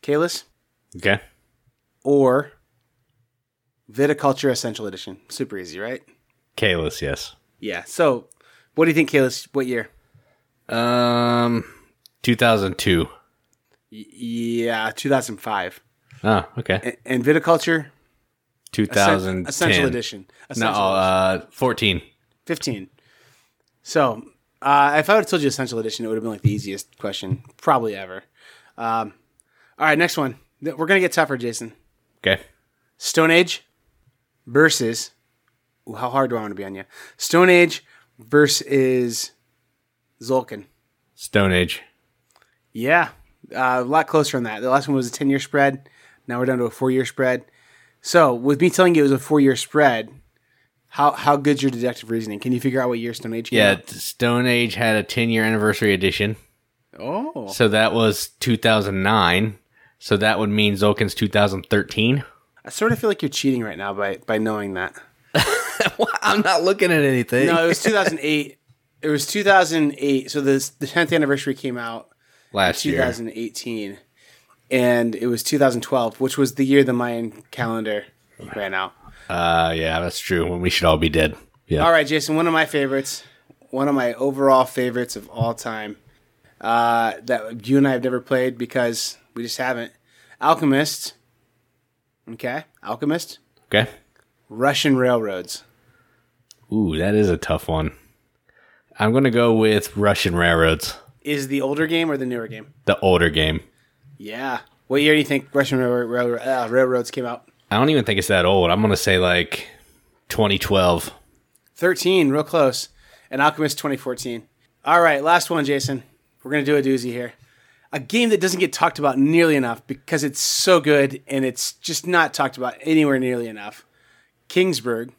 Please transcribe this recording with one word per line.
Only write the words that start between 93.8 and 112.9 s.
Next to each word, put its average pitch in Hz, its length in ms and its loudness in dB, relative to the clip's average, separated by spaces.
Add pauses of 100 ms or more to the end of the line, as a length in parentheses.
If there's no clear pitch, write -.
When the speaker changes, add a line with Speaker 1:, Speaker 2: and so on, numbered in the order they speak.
Speaker 1:
Russian 135 480 0
Railroads. 110 680 -2 (1080)
Speaker 2:
Ooh, 101 260 0
that 95 160 0
is 107 140 4
a 87 80 2
tough - 320 -4
one. 80 240 -2 (1080)
I'm 107 140 2
gonna 131 180 2
go 117 240 4
with 107 420 2
Russian 101 400 2
Railroads. 82 580 2 (280)
Speaker 1:
Is 143 260 -4
the 139 120 -2
older 143 260 -2
game 165 240 -2
or 143 60 -2
the 131 100 -6
newer 120 220 -8
game? 107 260 -18 (120)
Speaker 2:
The 98 140 2
older 87 300 4
game. 78 300 -2 (580)
Speaker 1:
Yeah. 120 420 -8 (260)
What 139 160 0
year 151 120 6
do 151 40 4
you 147 60 2
think 135 300 -4
Russian 135 240 0
Railro-, 123 300 0
Railro-, 120 380 -2
uh, 127 220 -2
Railroads 127 420 0
came 127 160 -8
out? 120 220 -12 (220)
Speaker 2:
I 101 60 0
don't 131 140 2
even 139 140 2
think 104 140 0
it's 92 100 -4
that 92 160 4
old. 90 260 4
I'm 92 120 2
gonna 104 140 4
say, 92 220 2
like, 90 500 0 (600)
twenty 98 300 0
twelve. 90 540 2 (600)
Speaker 1:
Thirteen, 180 560 0
real 147 140 0
close. 143 440 0 (420)